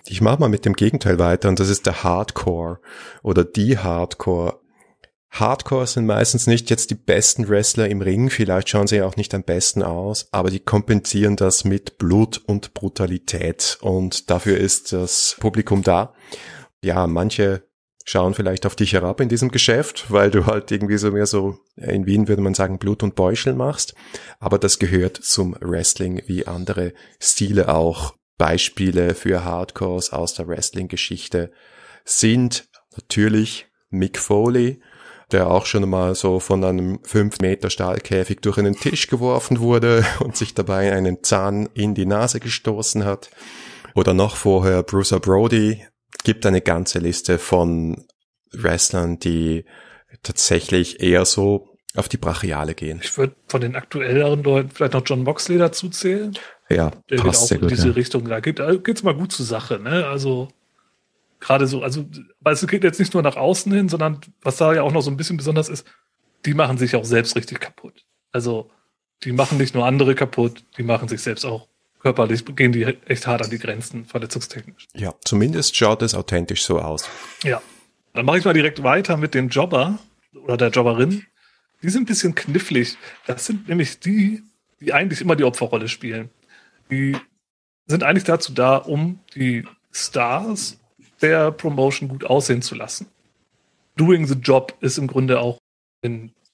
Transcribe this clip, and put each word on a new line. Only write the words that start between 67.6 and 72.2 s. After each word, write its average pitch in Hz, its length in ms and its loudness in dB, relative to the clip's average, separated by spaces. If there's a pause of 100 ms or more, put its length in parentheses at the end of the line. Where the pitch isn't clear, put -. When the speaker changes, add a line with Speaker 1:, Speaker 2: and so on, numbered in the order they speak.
Speaker 2:
Also, 117 400 -4 (520)
die 131 80 -6
machen 135 280 0
nicht 131 160 0
nur 123 100 2
andere 131 300 4
kaputt, 120 480 -2 (140)
die 120 60 -6
machen 117 240 -2
sich 110 140 -6
selbst 113 240 -6
auch 117 220 -10 (340)
körperlich, 117 440 0 (100)